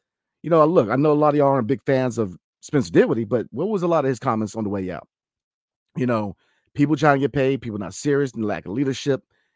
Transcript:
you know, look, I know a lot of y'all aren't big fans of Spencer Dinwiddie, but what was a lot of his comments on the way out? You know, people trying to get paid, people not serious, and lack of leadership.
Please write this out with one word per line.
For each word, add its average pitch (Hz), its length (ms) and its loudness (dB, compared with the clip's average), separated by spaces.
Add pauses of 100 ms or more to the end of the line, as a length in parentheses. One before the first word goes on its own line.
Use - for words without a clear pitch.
(420)
you 151 80 -8
know, 160 160 6
look, 156 240 4
I 120 60 0
know 151 160 2
a - 20 4
lot 147 220 2
of - 0 -
y'all 143 140 4
aren't 131 180 0
big 120 160 -2
fans 127 340 0
of 98 180 -4 (260)
Spencer 110 300 -2
Dinwiddie, 147 340 2
but 104 260 -2
what 165 180 -4
was 196 140 -4
a 175 40 -2
lot 160 180 2
of 135 40 0
his 123 100 -4
comments 110 360 -4
on 113 80 -6
the 101 80 -4
way 95 180 -4
out? - 180 -12 (880)
You 127 120 -2
know, 107 280 -2 (380)
people 143 220 2
trying 143 220 4
to - 20 0
get 135 140 -2
paid, 131 280 0
people 107 160 -8
not 95 160 -8
serious, 143 400 -2
and 110 120 -6
lack 85 200 -4
of 87 60 -8
leadership. 135 520 -2 (320)